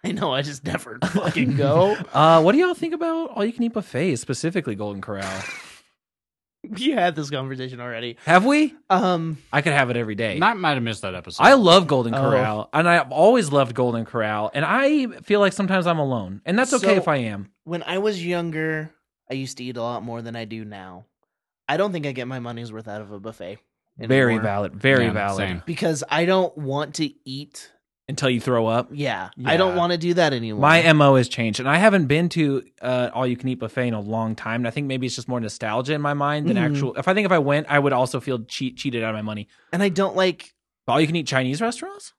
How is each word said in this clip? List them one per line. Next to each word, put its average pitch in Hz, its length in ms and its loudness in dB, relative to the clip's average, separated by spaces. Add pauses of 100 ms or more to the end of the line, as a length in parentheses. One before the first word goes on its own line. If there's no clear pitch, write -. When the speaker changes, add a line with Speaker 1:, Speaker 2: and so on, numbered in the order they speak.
Speaker 1:
I 208 100 -4
know. 156 200 -2
I 135 80 0
just 143 240 -10
never - 340 -8
<laughs> - 40 0
fucking 160 520 0
go. 160 400 4 (160)
Speaker 2:
Uh, 160 300 6
what 180 120 6
do 269 40 6
y'all 359 160 4
think 330 220 -4
about 330 340 -4
all 214 160 -2
you 233 80 -4
can 240 80 -6
eat 233 120 -2
buffets, 165 500 -2
specifically 156 500 -4
Golden 101 300 -6
Corral? 98 260 -8 (1400)
Speaker 1:
We 226 240 -2
had 180 240 2
this 147 160 -6
conversation 131 500 -6
already. 120 440 -10
Speaker 2:
Have 180 200 8
we? 294 300 2 (140)
Speaker 1:
Um, 175 500 0 (120)
Speaker 2:
I 147 120 2
could 156 100 2
have 135 160 4
it 120 80 -2
every 110 160 -4
day. 104 240 -2
Speaker 3:
Matt 208 200 2
might 165 180 0
have 123 80 -2
missed 113 180 -4
that 95 140 -6
episode. 90 280 -6
Speaker 2:
I 233 100 10
love 190 340 8
Golden 127 260 2
Speaker 1:
Oh. 135 80 -2
Speaker 2:
Corral, 110 500 0
and 165 160 2
I've 156 240 2
always 175 400 4
loved 135 220 2
Golden 117 320 0
Corral, 107 480 -2
and 143 100 -2
I 269 440 0 (140)
feel 208 180 2
like 196 140 4
sometimes 185 340 0
I'm 170 100 2
alone, 113 480 -4
and 185 120 0
that's 254 160 2
okay 214 140 0
Speaker 1:
So, 196 80 -2
Speaker 2:
if 175 120 -2
I 151 100 0
am. 104 320 -6 (140)
Speaker 1:
when 170 180 -8
I 175 160 -6
was 196 260 -4
younger, 160 680 -6 (380)
I 127 40 -8
used 135 240 -8
to 127 60 -12
eat 123 140 -10
a 117 40 -6
lot 117 220 -6
more 117 180 -10
than 117 140 -12
I 113 100 -8
do 110 180 -12
now. 95 420 -16 (600)
I 143 100 0
don't 202 140 0
think 160 140 -6
I 143 60 -4
get 123 160 -8
my 127 120 -8
money's 117 320 -10
worth 110 160 -14
out 107 140 -10
of 101 100 -16
a 101 80 -14
buffet 101 380 -12 (400)
Speaker 2:
Very 123 360 2
Speaker 1:
anymore. 107 100 -2
Speaker 2:
valid. 101 320 -2
Very 131 300 2
Speaker 3:
Yeah, 113 80 0
Speaker 2:
valid. 101 240 -2
Speaker 3:
same. 92 280 -4
Speaker 1:
Because 160 460 -4
I 165 140 0
don't 185 320 2
want 147 380 -6
to 151 140 -2 (180)
eat. 139 440 -14 (380)
Speaker 2:
Until 135 200 -2
you 120 120 0
throw 120 260 2
up? 117 240 0
Speaker 1:
Yeah, 117 380 -6 (160)
I 151 100 4
don't 185 180 4
Speaker 2:
Yeah. 180 40 0
Speaker 1:
wanna 175 200 0
do 170 180 0
that 160 180 4
anymore. 113 260 -4
Speaker 2:
My 160 220 6
M 160 200 6
O 139 140 8
has 123 140 4
changed, 113 320 -2
and 127 80 -2
I 151 80 4
haven't 196 300 4
been 156 220 2
to, 143 320 0 (200)
uh, 123 320 -2
all-you-can-eat 127 460 -4
buffet 123 280 -4
in 117 60 -2
a 107 80 -4
long 113 340 -4
time, 117 260 -6
and 120 60 -2
I 113 40 -4
think 143 160 -6
maybe 131 180 -4
it's 120 100 -6
just 127 140 -12
more 123 100 -2
nostalgia 117 540 -4
in 147 80 -2
my 147 120 -2
mind 147 360 -2
than 196 80 0
Speaker 1:
Mm-hmm. 156 160 0
Speaker 2:
actual. 139 220 -2
If 135 120 -4
I 185 60 2
think 202 120 2
if 180 60 2
I 175 80 4
went, 143 300 0
I 147 100 4
would 139 140 2
also 127 260 0
feel 123 200 -4
cheat-, 123 360 -8
cheated 120 260 -6
out 110 100 -4
of 110 40 -6
my 107 60 -8
money. 107 260 -8 (240)
Speaker 1:
And 175 100 0
I 202 60 2
don't 190 300 0
like 185 360 0 (360)
Speaker 2:
All-you-can-eat 151 380 2
Chinese 131 340 0
restaurants? 359 580 -6